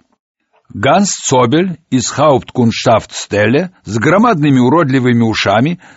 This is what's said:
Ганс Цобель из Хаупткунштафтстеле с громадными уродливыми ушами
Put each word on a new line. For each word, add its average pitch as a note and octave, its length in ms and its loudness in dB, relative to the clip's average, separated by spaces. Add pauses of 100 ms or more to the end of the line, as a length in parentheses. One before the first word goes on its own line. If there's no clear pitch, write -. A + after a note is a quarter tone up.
(760)
Ганс D#3+ 360 0
Цобель D3 680 0 (120)
из B2+ 180 -2
Хаупткунштафтстеле A#2+ 1600 -2 (120)
с G#2+ 140 -6
громадными D3+ 600 2
уродливыми B2+ 640 2
ушами A2+ 580 0 (160)